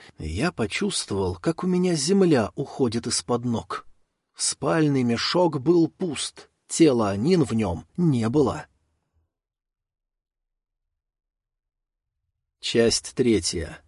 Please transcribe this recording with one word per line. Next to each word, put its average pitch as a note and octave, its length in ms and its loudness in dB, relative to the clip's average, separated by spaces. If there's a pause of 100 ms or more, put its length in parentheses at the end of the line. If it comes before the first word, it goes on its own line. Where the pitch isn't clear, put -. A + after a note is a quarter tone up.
(180)
я G#2+ 320 -4
почувствовал, G#2 840 -4
как - 260 -4
у F3+ 60 -2
меня F3+ 260 2
земля D#3 600 2
уходит A#2+ 500 -2
из-под A#2+ 380 -4
ног. A2+ 420 -6 (500)
Спальный D3 680 0
мешок D3 560 0
был E3 260 4
пуст, - 640 -8 (160)
тела A#2+ 440 4
Анин C#3+ 340 2
в A2+ 80 -6
нем G#2+ 320 -2 (120)
не C3 320 2
было. A#2+ 380 0 (4000)
Часть - 560 0
третья, F#2 720 -2